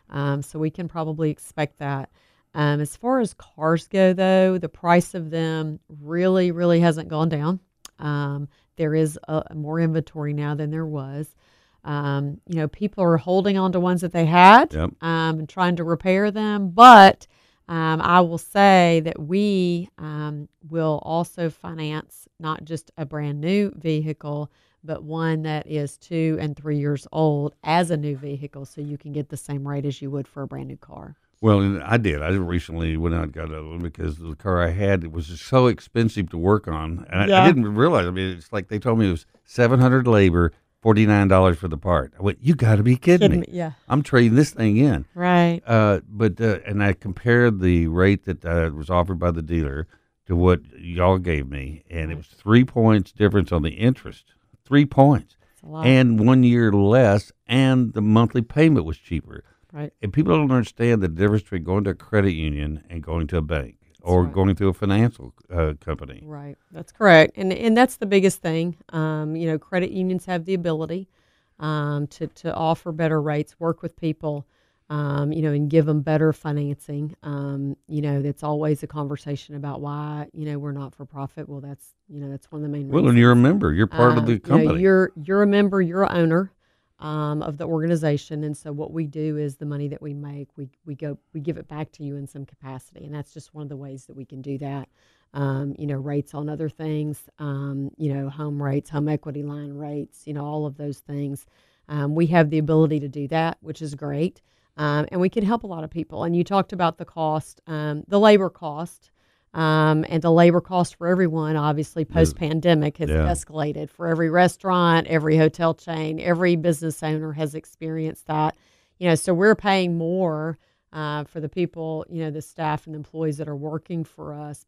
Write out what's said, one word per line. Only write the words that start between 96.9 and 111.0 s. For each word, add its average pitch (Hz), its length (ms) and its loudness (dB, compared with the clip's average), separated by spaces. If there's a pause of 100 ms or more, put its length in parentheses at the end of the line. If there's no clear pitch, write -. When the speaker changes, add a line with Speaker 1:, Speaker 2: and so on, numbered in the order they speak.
Speaker 1:
um, 139 560 -8
you 147 180 -4
know, 139 160 -8
home 147 320 -8
rates, 143 280 -4
home 147 180 -4
equity 147 340 -6
line 147 320 -12
rates, 147 520 -12
you 151 80 -10
know, 143 100 -8
all 151 220 -6
of 143 100 -10
those 143 240 -10
things. 143 460 -10 (420)
Um, 147 260 -4
we 165 140 2
have 160 220 4
the 160 80 -2
ability 156 420 2
to 143 80 -10
do 143 200 -10
that, 160 320 -4
which 156 220 -14
is 147 140 -12
great. 147 440 -6 (360)
Um, 151 340 -2
and 180 100 -4
we 185 80 2
can 208 160 -4
help 226 200 -2
a - 20 -14
lot 165 180 -12
of 156 60 -12
people. 156 340 -10
And 170 120 -2
you 175 80 0
talked 190 280 -2
about 175 260 -2
the 170 60 -14
cost, 156 640 -6
um, 151 400 -8
the 202 140 0
labor 208 280 6
cost, 160 640 -12 (420)
um, 156 560 2
and 165 120 -2
the 165 120 2
labor 170 280 6
cost 180 360 -4
for 170 100 -8